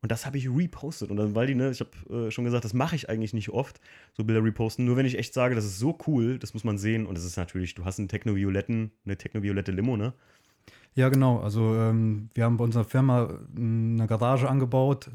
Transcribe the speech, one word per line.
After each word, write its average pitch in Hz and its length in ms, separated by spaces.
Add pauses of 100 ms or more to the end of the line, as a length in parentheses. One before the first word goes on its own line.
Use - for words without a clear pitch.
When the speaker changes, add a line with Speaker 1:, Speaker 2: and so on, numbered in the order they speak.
Speaker 1:
Und 110 100
das 113 140
hab 135 100
ich 131 120
repostet. 147 640
Und 101 60
dann 104 180
Waldi, 131 200
ne, 131 160
ich 120 100
hab, - 80 (220)
äh, 113 200
schon 120 140
gesagt, 120 200
das 101 100
mach 143 180
ich 147 160
eigentlich 110 240
nicht 110 160
oft, 107 320 (320)
so 110 120
Bilder 110 200
reposten. 113 400
Nur 123 120
wenn 135 100
ich 127 120
echt 113 140
sage, 127 220
das 110 100
ist 95 140
so 143 280
cool, 127 320
das - 140
muss 110 120
man 104 120
sehen. 110 300
Und 90 100
das 85 80
ist 90 140
natürlich, 90 360
du 87 120
hast 95 120
einen 104 80
Techno-violetten, 101 840 (120)
eine 98 120
Techno-violette 98 560
Limo, 110 240
ne? 110 160 (840)
Speaker 2:
Ja, 131 140
genau. 131 320
Also, 110 340
ähm, 113 600
wir 117 100
haben 117 140
bei 120 60
unserer 113 200
Firma 127 540 (180)
eine 113 500
Garage 120 420
angebaut, 135 680